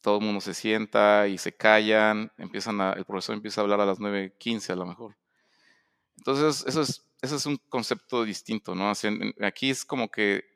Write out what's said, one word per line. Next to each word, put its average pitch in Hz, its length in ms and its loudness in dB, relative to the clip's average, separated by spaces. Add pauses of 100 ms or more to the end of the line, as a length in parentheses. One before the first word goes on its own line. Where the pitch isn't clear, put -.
todo 104 180 2
el 107 60 -2
mundo 104 160 -2
se 98 140 -8
sienta 104 720 4
y 95 100 -4
se - 160 -8
callan, 107 840 4
empiezan 101 440 -6
a, 95 120 2
el 95 120 -8
profesor 101 300 -6
empieza 107 260 -4
a - 40 4
hablar 101 160 4
a 101 60 4
las 98 120 0
nueve 101 400 -4
quince 110 340 -4
a 90 40 -4
lo 90 100 -6
mejor. 101 300 -16 (1000)
Entonces, 139 520 0
eso 151 140 0
es, - 240 -4 (160)
eso 139 140 -4
es 135 100 -4
un 147 120 -2 (120)
concepto 120 560 -2
distinto, 104 500 -6
¿no? 98 160 0
O 101 40 -2
sea, 107 160 -2
en, 104 260 -4
en, 104 80 -6
aquí 135 240 -2
es 131 160 -4
como 127 240 -4
que 101 340 0 (120)